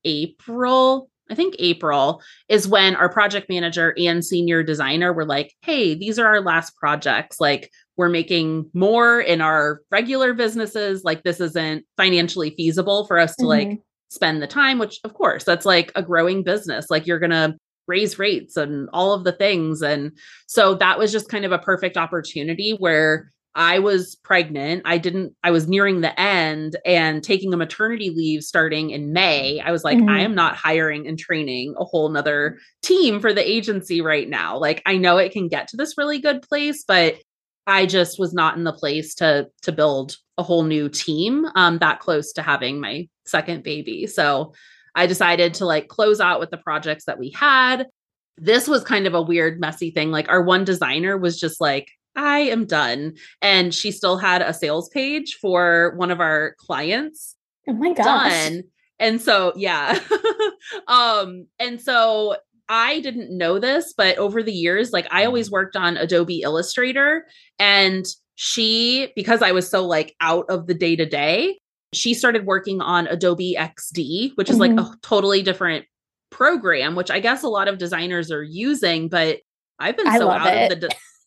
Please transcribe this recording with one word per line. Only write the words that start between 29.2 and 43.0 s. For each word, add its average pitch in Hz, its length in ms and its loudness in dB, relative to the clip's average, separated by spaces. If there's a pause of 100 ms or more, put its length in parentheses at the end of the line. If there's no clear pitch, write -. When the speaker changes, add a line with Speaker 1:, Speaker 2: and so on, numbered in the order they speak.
Speaker 1:
I 160 120 -4
was 165 120 -2
like, 170 140 2
Speaker 2:
Mm-hmm. 226 120 6
Speaker 1:
"I 156 100 4
am 208 160 0
not 170 200 2
hiring 156 520 -2
and 160 100 -8
training 143 600 -6
a 175 40 -6
whole 160 260 0
nother 147 500 -2 (240)
team 302 360 2
for 214 140 2
the 202 160 2
agency 196 500 -2
right 156 300 0
now. 104 300 -4
Like, 156 260 -2
I 190 120 2
know 180 200 6
it 190 140 2
can 190 160 -4
get 160 220 -6
to 226 80 -14
this 302 200 -6
really 294 220 -2
good 285 240 -2
place, 294 440 -4
but 175 280 4 (500)
I 196 220 4
just 180 320 0
was 175 120 -2
not 160 260 0
in 170 60 -4
the 160 100 -2
place 151 420 -6
to, 143 320 2 (160)
to 175 80 -2
build 147 460 0 (200)
a 180 60 -4
whole 170 200 2
new 156 240 0
team, 208 680 -2
um, 170 240 4
that 160 200 2
close 156 340 -2
to 156 100 -8
having 143 360 -2
my 139 280 -8 (180)